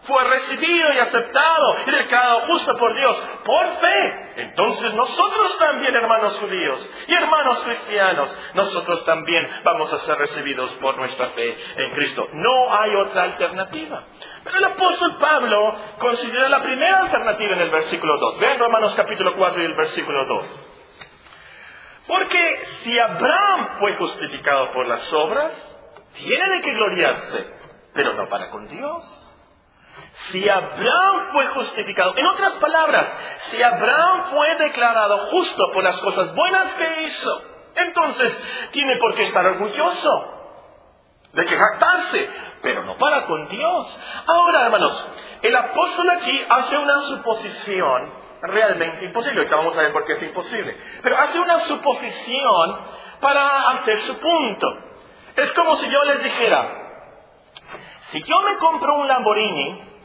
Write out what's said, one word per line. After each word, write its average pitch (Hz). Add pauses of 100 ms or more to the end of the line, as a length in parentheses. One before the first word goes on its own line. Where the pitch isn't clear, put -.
fue 262
recibido 302
y 262
aceptado 254 (100)
y 269
declarado 247
justo 320
por 233
Dios 254 (220)
por 320
fe, 359
entonces 208
nosotros 370
también, 269
hermanos 226
judíos 175
y 320
hermanos 311
cristianos, 190 (200)
nosotros 175
también 160 (160)
vamos 160
a 143
ser 151
recibidos 139 (100)
por 135
nuestra 127
fe 117 (220)
en 131
Cristo. 143
No 233
hay 208
otra 190
alternativa. 190 (420)
Pero -
el 392
apóstol 359
Pablo 220 (240)
considera 240
la 277
primera 330
alternativa 220
en 180
el 165
versículo 160
dos. 110
Vean 262
Romanos 226
capítulo 196
cuatro 180
y 165
el 160
versículo 147
dos. 110 (1600)
"Porque 359 (160)
si 233
Abraham 294 (120)
fue 202
justificado 143
por 127
las 120
obras, 220 (640)
tiene 330
de 359
qué 302
gloriarse, 156 (400)
pero 127
no 101
para 95
con 107
Dios." 294 (1040)
Si 185
Abraham 277
fue 285
justificado, 196
en 277
otras 381
palabras, 302 (380)
si 226
Abraham 262
fue 294
declarado 233
justo -
por 190
las 180
cosas 190
buenas 370
que 320
hizo, - (340)
entonces -
tiene 277
por 226
qué 220
estar 180
orgulloso, 254 (960)
de 160
que 170
jactarse, - (320)
pero 104
no 95
para 285
con 156
Dios. 294 (280)
Ahora, 339
hermanos, 196 (340)
el 240
apóstol 349
aquí 277
hace 254
una 285
suposición 202 (280)
realmente 185
imposible. 226
Ahorita 151
vamos 160
a 160
ver 147
por 151
qué 156
es 143
imposible. 175 (260)
Pero 254
hace 294
una 349
suposición 240 (420)
para 277
hacer 220
su -
punto. 269 (600)
Es 277
como 320
si 269
yo 277
les 285
dijera, 214 (1400)
"Si 156
yo 330
me 403
compro 311
un 285
Lamborghini, 208 (220)